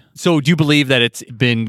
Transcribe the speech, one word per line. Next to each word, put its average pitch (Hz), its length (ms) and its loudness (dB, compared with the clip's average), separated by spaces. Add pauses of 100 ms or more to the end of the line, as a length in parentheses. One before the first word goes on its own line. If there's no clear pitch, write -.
(140)
So 165 260 0
do 131 100 -2
you 175 60 2
believe 147 320 2
that 127 140 2
it's 117 220 -4
been 117 440 -2